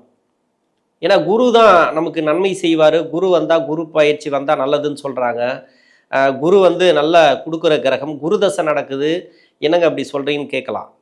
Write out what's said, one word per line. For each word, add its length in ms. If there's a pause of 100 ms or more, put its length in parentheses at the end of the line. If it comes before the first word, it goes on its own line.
(1040)
ஏன்னா 100 (140)
குரு 160 (100)
தான் 200 (220)
நமக்கு 300
நன்மை 240 (100)
செய்வாரு. 380 (140)
குரு 200
வந்தா, 220 (140)
குரு 140 (140)
பயிற்சி 380
வந்தா 260
நல்லதுன்னு 420
சொல்றாங்க. 380 (760)
அஹ், 260
குரு 160 (100)
வந்து 180 (140)
நல்லா 220 (220)
கொடுக்குற 300 (120)
கிரகம், 280 (100)
குரு 200
தசை 260
நடக்குது, 400 (560)
என்னங்க 240
அப்படி 220
சொல்றீங்கன்னு 440
கேட்கலாம். 340 (120)